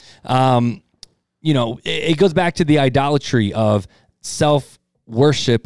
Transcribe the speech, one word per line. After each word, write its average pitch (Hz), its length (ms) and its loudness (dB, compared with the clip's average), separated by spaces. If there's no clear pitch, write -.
Um, 123 600 0
you 151 140 0
know, 120 280 -4
it, 160 280 -4
it 156 80 0
goes 196 120 4
back 175 240 -2
to 185 100 -2
the 151 120 4
idolatry 135 760 0
of 107 340 0
self-worship 135 1400 -2